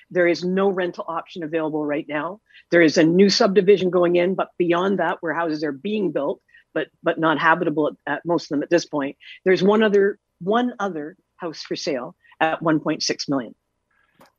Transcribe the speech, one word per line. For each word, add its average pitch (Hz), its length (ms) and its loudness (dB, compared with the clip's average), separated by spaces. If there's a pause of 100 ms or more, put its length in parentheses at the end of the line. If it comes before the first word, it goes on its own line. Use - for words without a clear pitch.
there 175 180 2
is 165 160 0
no 190 260 0
rental 180 380 -4
option 165 360 -10
available 156 420 -4
right 147 240 -4
now. 151 300 -8 (320)
There 170 100 6
is 151 160 4
a 170 60 6
new 175 260 6
subdivision 190 600 4
going 175 240 2
in, 175 180 2
but 175 240 -4
beyond 180 420 0
that, 165 220 -2
where 160 120 -6
houses 156 300 -4
are 151 100 -4
being 196 380 -4
built, 147 300 -6 (320)
but, 156 140 -4 (160)
but 165 160 -2
not 160 180 2
habitable 160 520 2 (180)
at, 143 60 -4
at - 120 -8
most 165 200 -2
of - 40 -20
them 147 140 -2
at 139 60 -10
this - 160 2
point, 143 320 -6 (280)
there's 185 160 2
one 214 220 4
other, 202 340 2 (220)
one 233 400 -2
other 175 380 -8 (180)
house 165 260 -12
for - 140 -8
sale 147 400 -8 (240)
at 160 220 0
one 165 180 2
point 156 240 -4
six - 260 -6
million. 131 240 -4 (840)